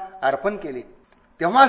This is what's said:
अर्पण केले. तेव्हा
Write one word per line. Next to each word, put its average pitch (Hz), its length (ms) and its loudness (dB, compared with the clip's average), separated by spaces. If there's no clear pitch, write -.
अर्पण 135 340 -4
केले. 135 240 -12
तेव्हा 226 280 4